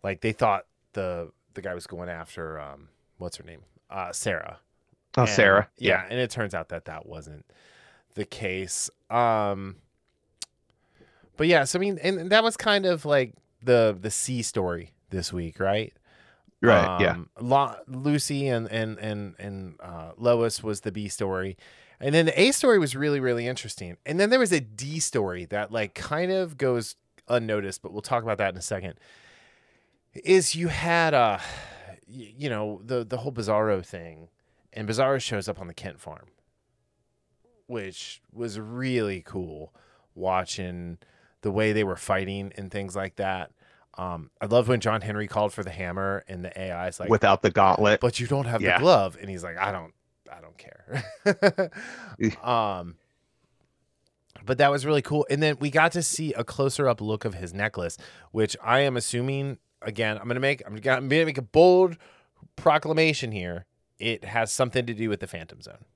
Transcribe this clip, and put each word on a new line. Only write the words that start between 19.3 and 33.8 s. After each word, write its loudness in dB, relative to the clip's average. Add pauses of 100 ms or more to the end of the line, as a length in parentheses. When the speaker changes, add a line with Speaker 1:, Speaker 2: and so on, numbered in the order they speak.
Speaker 1:
and, -12
uh, -14
Lois 2
was -6
the -6
B -6
story. -4 (440)
And -2
then 6
the 2
A 8
story 4
was -2
really, 0
really 0
interesting. -8
And -4
then 4
there 4
was 2
a 4
D -10
story -2
that, -4
like, -4
kind -2
of -2
goes 0 (320)
unnoticed, -2
but -12
we'll -8
talk -2
about -2
that 0
in -12
a -12
second. -6 (1200)
Is 4
you -2
had, 2
uh, 4 (720)
y-, -18
you -4
know, -4
the, -4
the -6
whole -6
Bizarro 0